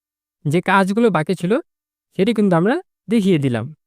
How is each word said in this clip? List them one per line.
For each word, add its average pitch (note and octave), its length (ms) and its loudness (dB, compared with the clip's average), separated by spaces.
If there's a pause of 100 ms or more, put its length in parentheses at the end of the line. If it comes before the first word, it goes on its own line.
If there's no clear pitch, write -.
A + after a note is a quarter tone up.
(440)
যে D#3 160 -2
কাজগুলো G3 500 2
বাকি E3 240 -2
ছিল, F3 180 -4 (680)
সেটি G3+ 160 2
কিন্তু G#3 220 2
আমরা G3 180 2 (340)
দেখিয়ে F#3+ 300 2
দিলাম। A#2+ 260 -2 (220)